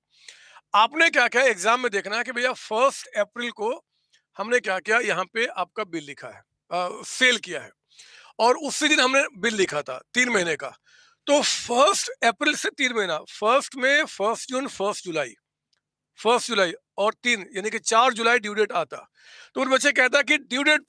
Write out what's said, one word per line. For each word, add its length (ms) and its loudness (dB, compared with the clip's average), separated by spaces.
आपने 340 4
क्या 180 4
किया, 180 2
एग्जाम 360 2
में 100 -2
देखना 260 -4
है 60 -2
कि 80 -10
भैया 220 -2
फर्स्ट 540 -2
अप्रैल 340 -4
को 200 -6
हमने 220 0
क्या 200 -4
किया, 220 0
यहाँ 320 -2
पे 120 -2
आपका 400 -6
बिल 180 -10
लिखा 240 -14
है, 140 -20
अ, 340 -4
सेल 340 2
किया 220 -10
है 100 -18
और 200 4
उसी 280 -2
दिन 120 4
हमने 240 4
बिल 180 -2
लिखा 260 0
था 200 -10
तीन 160 2
महीने 260 0
का। 140 -10
तो 140 4
फर्स्ट 720 0
अप्रैल 300 0
से 140 -4
तीन 240 -2
महीना, 240 -2
फर्स्ट 440 0
मई, 280 2
फर्स्ट 460 -4
जून, 200 -4
फर्स्ट 360 -4
जुलाई, 300 -6
फर्स्ट 280 2
जुलाई 260 0
और 160 0
तीन 220 0
यानी 140 -4
कि 120 -4
चार 320 4
जुलाई 260 2
ड्यू 140 -6
डेट 180 0
आता। 360 -6
तो 60 0
उन 80 0
बच्चे 220 2
कहता 300 2
कि 160 2
ड्यू 260 -4
डेट 260 4